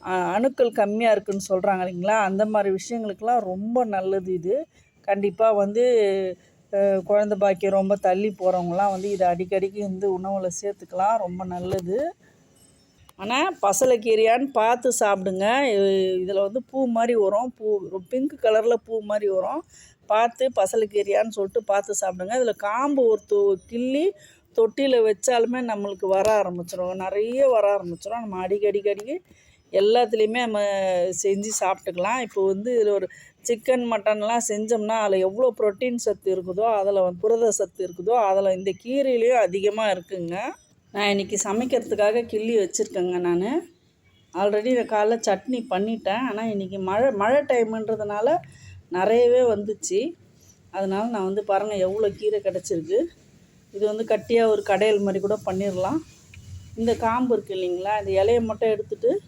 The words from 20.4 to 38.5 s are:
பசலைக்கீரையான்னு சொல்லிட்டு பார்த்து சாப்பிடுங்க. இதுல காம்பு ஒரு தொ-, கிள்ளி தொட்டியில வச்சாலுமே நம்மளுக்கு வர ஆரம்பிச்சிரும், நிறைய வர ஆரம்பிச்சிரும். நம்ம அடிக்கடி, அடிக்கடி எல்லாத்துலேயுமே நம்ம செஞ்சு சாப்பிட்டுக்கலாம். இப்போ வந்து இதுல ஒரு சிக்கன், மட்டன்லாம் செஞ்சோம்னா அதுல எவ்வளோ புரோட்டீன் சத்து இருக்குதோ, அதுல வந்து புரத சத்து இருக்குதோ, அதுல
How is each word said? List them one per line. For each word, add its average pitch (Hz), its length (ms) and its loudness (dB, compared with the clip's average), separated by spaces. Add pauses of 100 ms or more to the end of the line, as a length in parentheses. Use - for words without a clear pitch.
பசலைக்கீரையான்னு 208 720 0
சொல்லிட்டு 208 340 -2
பார்த்து 202 380 0
சாப்பிடுங்க. 185 360 -4
இதுல 240 180 0
காம்பு 262 480 0
ஒரு 220 260 4
தொ-, 202 380 2
கிள்ளி 262 460 -2 (420)
தொட்டியில 233 560 2
வச்சாலுமே 240 500 0
நம்மளுக்கு 202 460 -6
வர 202 340 2
ஆரம்பிச்சிரும், 180 540 -6
நிறைய 214 520 0
வர 202 300 4
ஆரம்பிச்சிரும். 190 420 -8
நம்ம 208 180 -8
அடிக்கடி, 202 420 0
அடிக்கடி 208 420 -4 (500)
எல்லாத்துலேயுமே 220 680 2
நம்ம 220 220 -2 (640)
செஞ்சு 202 260 -2 (100)
சாப்பிட்டுக்கலாம். 196 640 -2
இப்போ 196 240 -2
வந்து 214 380 0
இதுல 208 60 2
ஒரு 196 200 0 (340)
சிக்கன், 240 480 -2
மட்டன்லாம் 214 560 0
செஞ்சோம்னா 220 520 -2
அதுல 202 180 2
எவ்வளோ 202 400 2
புரோட்டீன் 240 380 -2
சத்து 202 400 -2
இருக்குதோ, 185 240 -6
அதுல 202 420 0
வந்து 180 180 -2
புரத 226 320 2
சத்து 190 360 -4
இருக்குதோ, 180 220 -8
அதுல 196 460 2